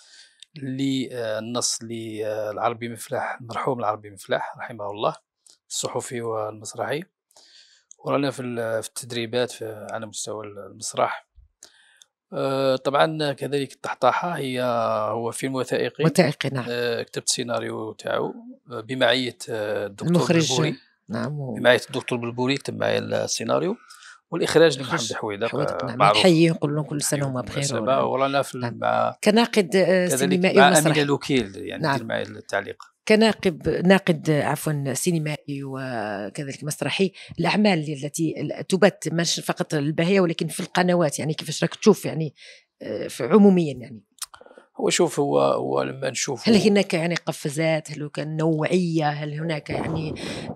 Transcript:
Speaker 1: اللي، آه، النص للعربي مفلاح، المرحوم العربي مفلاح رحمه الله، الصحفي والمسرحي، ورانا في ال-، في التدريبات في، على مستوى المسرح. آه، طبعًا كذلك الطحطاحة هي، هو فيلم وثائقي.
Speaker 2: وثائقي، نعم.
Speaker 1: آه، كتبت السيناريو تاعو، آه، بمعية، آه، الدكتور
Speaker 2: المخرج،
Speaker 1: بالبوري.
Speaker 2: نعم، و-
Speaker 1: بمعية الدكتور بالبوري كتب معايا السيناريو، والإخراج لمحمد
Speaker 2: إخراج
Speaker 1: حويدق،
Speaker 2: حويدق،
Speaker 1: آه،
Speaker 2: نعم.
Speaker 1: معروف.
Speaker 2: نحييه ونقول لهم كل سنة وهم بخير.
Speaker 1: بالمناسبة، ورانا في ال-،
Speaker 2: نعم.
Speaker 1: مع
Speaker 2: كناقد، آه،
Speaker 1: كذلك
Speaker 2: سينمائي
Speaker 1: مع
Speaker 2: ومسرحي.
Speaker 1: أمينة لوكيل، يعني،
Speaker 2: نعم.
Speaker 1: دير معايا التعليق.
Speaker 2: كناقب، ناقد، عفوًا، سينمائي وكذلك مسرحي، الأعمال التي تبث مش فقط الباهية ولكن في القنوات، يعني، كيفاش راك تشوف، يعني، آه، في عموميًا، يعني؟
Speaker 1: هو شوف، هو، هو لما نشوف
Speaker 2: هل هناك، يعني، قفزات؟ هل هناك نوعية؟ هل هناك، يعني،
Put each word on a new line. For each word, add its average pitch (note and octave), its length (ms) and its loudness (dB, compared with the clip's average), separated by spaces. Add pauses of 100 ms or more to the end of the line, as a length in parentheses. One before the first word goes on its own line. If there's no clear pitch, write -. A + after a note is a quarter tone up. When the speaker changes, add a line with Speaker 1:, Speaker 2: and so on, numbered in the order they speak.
(560)
Speaker 1:
اللي، C3+ 560 -2
آه، A2+ 260 -4
النص A#2+ 440 -4
للعربي A2 1040 -4
مفلاح، A#2 520 -8
المرحوم A#2+ 380 -4
العربي G#2+ 320 -4
مفلاح B2 480 -6
رحمه G#2 320 -10
الله، A#2 240 -2 (560)
الصحفي - 500 -6
والمسرحي، A2 800 -6 (1040)
ورانا C#3 260 0
في C3 120 -10
ال-، A#2 400 -4
في - 60 -12
التدريبات A#2+ 600 -4
في، G#2+ 400 -12
على A2 160 -8
مستوى G#2+ 400 -10
المسرح. G#2+ 840 -4 (1000)
آه، C3+ 420 2
طبعًا D3+ 560 2
كذلك C3+ 400 -4
الطحطاحة - 580 0
هي، C3+ 320 -2 (480)
هو A#2 200 -4
فيلم C3+ 240 -6
وثائقي. B2 500 -2
Speaker 2:
وثائقي، D3+ 440 2
نعم. C3 200 -6
Speaker 1:
آه، A#2+ 340 -2
كتبت - 260 -8
السيناريو A2+ 640 -4
تاعو، - 420 -6 (360)
آه، A#2 100 -10
بمعية، B2 560 0 (140)
آه، G#2 360 -4
الدكتور G2+ 220 -6
Speaker 2:
المخرج، E3 400 4
Speaker 1:
بالبوري. D#3 260 0 (340)
Speaker 2:
نعم، A#2+ 320 -6
و- B2+ 140 -8
Speaker 1:
بمعية A#2+ 340 4
الدكتور C3 300 -4
بالبوري A#2+ 380 -2
كتب A2+ 220 -8
معايا G#2+ 200 0
السيناريو، A#2 800 -2 (540)
والإخراج E3 480 4
لمحمد C3+ 160 -6
Speaker 2:
إخراج C#3 180 -4
Speaker 1:
حويدق، G#2+ 340 -4
Speaker 2:
حويدق، G2 380 -2
Speaker 1:
آه، - 20 -4
Speaker 2:
نعم. B2 120 -6
Speaker 1:
معروف. G#2 200 6
Speaker 2:
نحييه E3 320 8
ونقول D3 240 -2
لهم D3+ 100 -2
كل D3 180 -6
سنة C#3+ 240 -2
وهم B2+ 160 -4
بخير. C#3+ 300 -6
Speaker 1:
بالمناسبة، B2+ 320 2
ورانا C3+ 380 0
في - 120 -6
ال-، B2+ 60 -8
Speaker 2:
نعم. A#2+ 180 -6
Speaker 1:
مع A2+ 460 0
Speaker 2:
كناقد، G#3+ 520 4
آه، F3+ 300 4
Speaker 1:
كذلك C#3 120 0
Speaker 2:
سينمائي F3+ 400 4
Speaker 1:
مع C#3 100 10
Speaker 2:
ومسرحي. D#3 220 6
Speaker 1:
أمينة D3+ 120 4
لوكيل، C3+ 540 0
يعني، F#2+ 260 -8
Speaker 2:
نعم. C#3 140 0
Speaker 1:
دير A2+ 100 -6
معايا A2 160 -2
التعليق. G2+ 600 -8 (260)
Speaker 2:
كناقب، G#3 600 4
ناقد، E3+ 600 4
عفوًا، C#3+ 640 0
سينمائي D3+ 720 -4
وكذلك C3 1000 -8
مسرحي، D3 480 0 (260)
الأعمال E3+ 540 2
التي D3 580 -4 (180)
تبث F3+ 440 4
مش E3+ 280 0
فقط - 340 -4
الباهية E3 460 2
ولكن E3 260 0
في D#3 140 -8
القنوات، F3 580 2
يعني، D3+ 160 -2
كيفاش - 300 -6
راك - 100 -4
تشوف، - 300 6
يعني، D3+ 300 -4 (480)
آه، - 260 -6
في - 160 -6
عموميًا، F3+ 500 8
يعني؟ A2+ 280 -14 (800)
Speaker 1:
هو F#3 100 2
شوف، D#3+ 300 2
هو، C#3+ 200 4
هو C3+ 420 2
لما C3+ 280 -4
نشوف B2+ 380 -4
Speaker 2:
هل A3+ 80 8
هناك، G3 380 4
يعني، E3+ 200 0
قفزات؟ D#3 760 -2
هل D3 120 -12
هناك D3 160 -8
نوعية؟ D#3+ 880 0
هل D3+ 260 -6
هناك، D#3 360 -6
يعني، D#3+ 440 -4 (420)